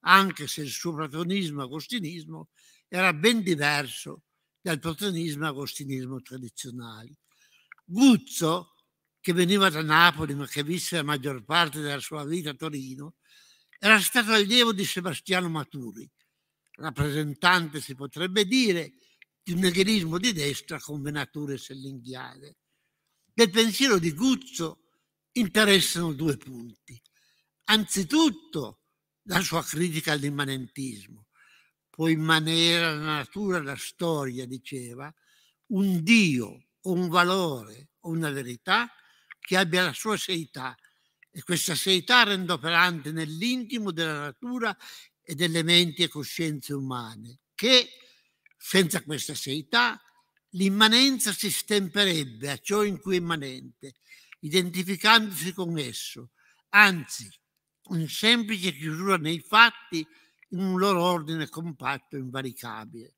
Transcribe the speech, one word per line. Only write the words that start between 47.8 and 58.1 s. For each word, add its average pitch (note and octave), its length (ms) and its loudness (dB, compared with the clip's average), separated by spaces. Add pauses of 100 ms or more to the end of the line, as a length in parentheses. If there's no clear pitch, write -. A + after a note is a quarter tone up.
senza - 460 0
questa C#3+ 320 -8
seità G3+ 680 -4 (500)
l'immanenza G#3+ 840 4
si G3+ 160 -4
stemperebbe D#3+ 1000 -2
a C3+ 60 -4
ciò G#3 280 -2
in G3 140 -2
cui F#3 180 -2
è - 20 2
immanente, C3+ 800 -8 (440)
identificandosi F3+ 1120 0
con E3+ 260 -6
esso, B2 520 -10 (400)
anzi, F3+ 600 4 (600)
in D#3+ 180 -2
semplice G#3 640 0